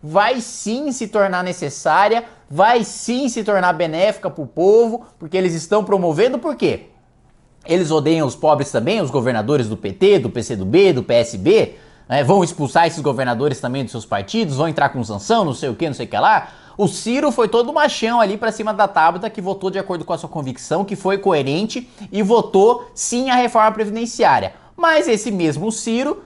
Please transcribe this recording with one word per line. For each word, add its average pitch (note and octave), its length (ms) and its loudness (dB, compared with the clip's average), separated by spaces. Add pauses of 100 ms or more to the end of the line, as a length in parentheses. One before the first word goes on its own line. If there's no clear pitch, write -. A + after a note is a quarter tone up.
vai G#3 380 0
sim B3+ 520 -6
se A3+ 160 -6
tornar G3 360 0
necessária, F#3 840 0 (240)
vai G#3+ 340 4
sim B3+ 440 -4
se A3+ 160 -6
tornar F#3 300 2
benéfica F3 560 -2
pro D3 160 -10
povo, A3 580 4 (140)
porque E3+ 200 -6
eles F3+ 180 0
estão G3+ 280 0
promovendo, F#3+ 540 2
por C#4 180 -4
quê? C3+ 340 -2 (760)
Eles E3+ 240 0
odeiam D#3 360 2
os B2 100 -4
pobres D3 360 0
também, D3+ 300 0
os C#3 100 -4
governadores B2 560 0
do G#2+ 100 -6
P G2 160 -8
T, F#3+ 260 4
do A#2 100 -2
P A2+ 140 -6
C A#2+ 120 -6
do F#2+ 100 -4
B, F#3 280 6
do B2 80 0
P G#2+ 140 -2
S A#2 220 0
B, D#3 380 2 (320)
né? C#3 160 0
Vão F3+ 200 4
expulsar D#3+ 420 0
esses E3 160 -4
governadores C3 580 -2
também C3 240 -4
dos A2 80 -10
seus A2+ 140 -10
partidos, C3+ 520 -4
vão D3+ 100 0
entrar C#3+ 220 0
com B2+ 140 -6
sanção, G#2+ 400 0
não D3+ 120 -2
sei C#3 140 -6
o A2+ 60 -6
que, E3 120 -4
não C#3+ 80 -4
sei A#2+ 100 -8
o - 40 -14
que A2 80 -4
lá. F3+ 320 2 (300)
O G3+ 80 2
Ciro C4+ 440 -2
foi A3+ 160 0
todo A#3+ 260 0
machão A#3+ 480 0
ali G#3 160 0
pra A3 140 -2
cima A3 200 -6
da G3 160 2
Tabata, F3+ 440 2
que G#3 100 -10
votou F#3+ 280 -4
de F#3+ 100 -6
acordo F#3 260 -6
com F3+ 80 -4
a D#3+ 40 -4
sua D3+ 120 -12
convicção, D#3 560 -4
que G#3 100 -8
foi F#3+ 220 -2
coerente F#3+ 720 -2 (220)
e G3 100 -2
votou G#3+ 720 4
sim B3+ 380 -4
a B3 40 4
reforma A#3 360 4
previdenciária. G#3 840 0 (220)
Mas E4 320 2
esse A3 240 0
mesmo E3+ 400 -2
Ciro A#3 540 -4